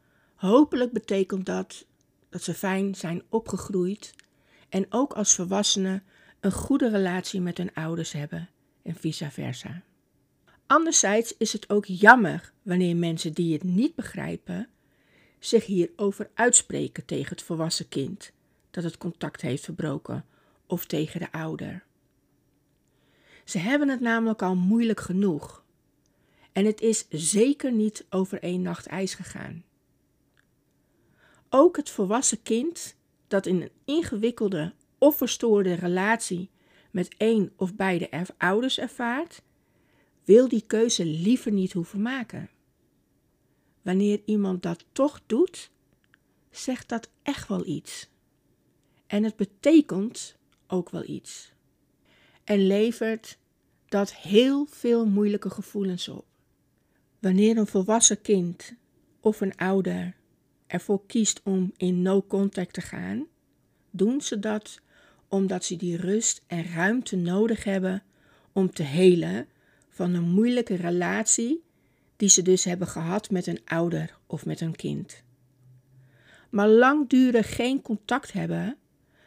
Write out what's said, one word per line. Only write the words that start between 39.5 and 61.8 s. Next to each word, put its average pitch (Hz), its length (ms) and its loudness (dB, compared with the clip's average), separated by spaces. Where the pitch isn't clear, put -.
wil 240 240 10
die 233 180 -2
keuze 220 380 2
liever 185 480 0
niet 185 200 0
hoeven 185 300 -4
maken. 247 480 -8
Wanneer 202 420 0
iemand 196 380 0
dat 170 300 -6
toch 285 340 0
doet, - 440 -2
zegt - 380 -8
dat 233 220 -8
echt - 260 -8
wel 180 180 -4
iets. - 420 -10
En 208 180 0
het 220 120 -4
betekent 233 1000 2
ook 180 240 -4
wel - 180 -8
iets. - 440 -14
En 202 220 2
levert 220 720 0
dat 202 260 -2
heel 262 520 4
veel 233 400 0
moeilijke 208 440 0
gevoelens 190 580 -6
op. - 180 -14
Wanneer 208 380 4
een 214 100 2
volwassen 208 540 2
kind 180 540 -2
of 214 200 0
een 196 160 -2
ouder 185 640 -2
ervoor 196 360 -2
kiest - 380 0
om 190 320 0
in 180 260 0